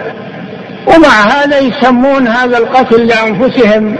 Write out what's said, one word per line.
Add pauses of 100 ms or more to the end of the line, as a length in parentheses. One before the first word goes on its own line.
(880)
ومع
هذا
يسمون
هذا
القتل
لأنفسهم